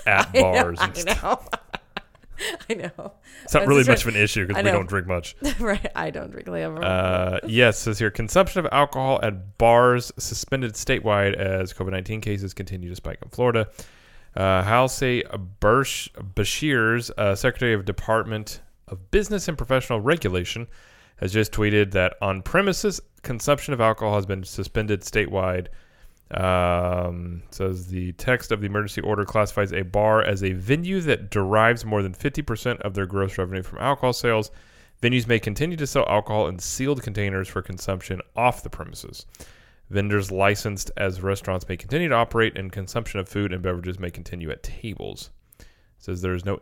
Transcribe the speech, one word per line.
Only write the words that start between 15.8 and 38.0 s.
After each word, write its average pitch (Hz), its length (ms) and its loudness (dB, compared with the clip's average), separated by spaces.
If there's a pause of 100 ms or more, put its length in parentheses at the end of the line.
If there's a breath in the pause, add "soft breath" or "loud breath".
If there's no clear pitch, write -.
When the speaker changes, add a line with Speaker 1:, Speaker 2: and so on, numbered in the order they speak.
Speaker 1:
Bashir's, 117 840 2
uh, 101 160 2
Secretary 120 400 2
of 98 100 -2
Department 107 760 -2 (280)
of 92 220 -14
Business 202 380 0
and 160 100 -4
Professional 127 420 0
Regulation, 110 680 0 (480 soft breath)
has 95 160 -4
just 107 200 2
tweeted 104 400 4
that 92 280 2
on 95 220 -2
premises 190 580 0 (220)
consumption 135 520 -2
of 120 60 -4
alcohol 110 340 2
has 101 120 0
been 95 180 -4
suspended 104 560 -2
statewide. 92 680 0 (640 soft breath)
Um, 87 1200 0
says 92 360 -4
the 90 260 -6
text - 380 -2
of 107 100 0
the 104 60 -4
emergency 104 340 -4
order 104 240 0
classifies 104 480 0
a 98 100 -2
bar 107 400 4
as 98 200 0
a 95 100 0
venue 156 500 0
that 120 280 0
derives 110 540 4
more 107 180 0
than 95 100 -2
fifty 147 300 -4
percent 120 400 -4
of 98 120 -4
their 98 120 0
gross 95 320 -2
revenue 92 240 -4
from - 160 -12
alcohol 127 340 2
sales. 113 380 0 (520 soft breath)
Venues 120 240 2
may 117 120 4
continue 143 380 -2
to 147 100 -2
sell 131 220 2
alcohol 107 400 2
in 90 100 -6
sealed 131 440 -4
containers 98 460 -4
for 95 140 -6
consumption 92 580 -6 (140)